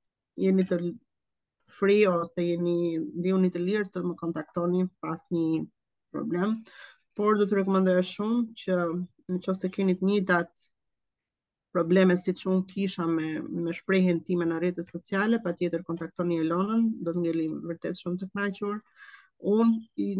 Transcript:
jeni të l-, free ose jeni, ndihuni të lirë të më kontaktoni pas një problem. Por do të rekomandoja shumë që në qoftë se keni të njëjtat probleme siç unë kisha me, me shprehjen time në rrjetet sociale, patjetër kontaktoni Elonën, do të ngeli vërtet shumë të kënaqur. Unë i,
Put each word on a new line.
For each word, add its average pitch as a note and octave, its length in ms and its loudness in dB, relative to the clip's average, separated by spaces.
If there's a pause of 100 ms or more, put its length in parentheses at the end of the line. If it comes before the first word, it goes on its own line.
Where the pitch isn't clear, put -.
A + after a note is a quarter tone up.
(440)
jeni F#3+ 240 4
të F3 120 0
l-, F3 140 -6 (760)
free G3+ 380 4
ose F3 360 0
jeni, E3+ 560 0
ndihuni F#3 520 0
të F3 100 -4
lirë G3+ 300 -2
të F3+ 120 -4
më F3 160 -4
kontaktoni F3 640 -2 (160)
pas D#3+ 320 -8
një D#3+ 320 0 (500)
problem. G#3 460 -2 (540)
Por G#3 240 2
do G#3 100 4
të G3 120 2
rekomandoja F#3+ 440 4
shumë A3+ 420 -2 (140)
që F#3 180 0 (540)
në F3+ 80 -2
qoftë F#3+ 220 -4
se F#3 100 -4
keni F#3+ 260 2
të F#3 100 0
njëjtat F#3 560 0 (1080)
probleme F3+ 420 4
siç F#3 300 -4
unë F#3 240 0
kisha F#3 400 -4
me, D#3+ 180 0 (140)
me E3+ 320 -6
shprehjen F#3 520 2
time F3 200 0
në E3 140 -2
rrjetet F3+ 260 -4
sociale, G#3 560 -2
patjetër F3 400 -4
kontaktoni E3+ 600 -4
Elonën, G3 420 2 (180)
do E3+ 120 -2
të F3 80 -2
ngeli E3 240 -2 (200)
vërtet E3+ 320 -8
shumë F3+ 220 -6
të F#3+ 100 -8
kënaqur. G3+ 460 -4 (760)
Unë A3+ 260 4 (180)
i, G3+ 100 0 (120)